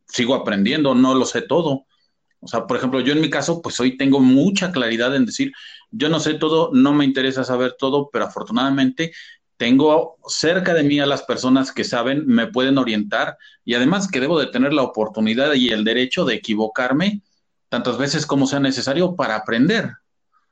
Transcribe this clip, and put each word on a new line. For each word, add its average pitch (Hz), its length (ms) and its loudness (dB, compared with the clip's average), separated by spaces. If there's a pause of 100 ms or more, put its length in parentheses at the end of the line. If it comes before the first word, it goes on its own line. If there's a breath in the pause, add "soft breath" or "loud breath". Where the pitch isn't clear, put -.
sigo 123 280 0
aprendiendo, 120 600 0
no 131 200 4
lo 127 100 2
sé 113 180 -4
todo. 147 440 -2 (540)
O - 60 -20
sea, 117 200 -6
por 123 100 -2
ejemplo, 127 240 -2
yo 131 120 0
en 151 80 2
mi 131 100 0
caso, 165 320 -2
pues - 180 -8
hoy 131 160 0
tengo 139 240 2
mucha 175 500 4
claridad 120 460 -2
en 127 100 2
decir, 135 260 -4 (380 loud breath)
yo 131 180 -4
no 165 120 0
sé 151 140 -2
todo, 160 380 0
no 135 200 4
me 147 120 4
interesa 131 400 0
saber 123 340 -2
todo, 143 340 -2
pero 104 140 -2
afortunadamente 131 840 -2 (440 loud breath)
tengo 147 640 2 (100)
cerca 185 440 0
de 156 120 2
mí 143 160 2
a 143 60 0
las 139 160 -2
personas 127 500 0
que 110 100 -4
saben, 131 440 -2
me 117 200 4
pueden 131 320 0
orientar, 113 580 -2 (280 soft breath)
y 117 100 -2
además 180 340 0
que 127 120 -4
debo 151 180 0
de 131 80 0
tener 135 260 0
la 143 100 2
oportunidad 113 720 -2
y 123 160 2
el 107 120 -2
derecho 127 420 0
de 120 100 0
equivocarme 123 880 -2 (460)
tantas 120 300 -4
veces 143 260 -2
como 139 220 0
sea 143 140 -2
necesario 135 560 -2
para 113 180 -2
aprender. 127 600 0 (580)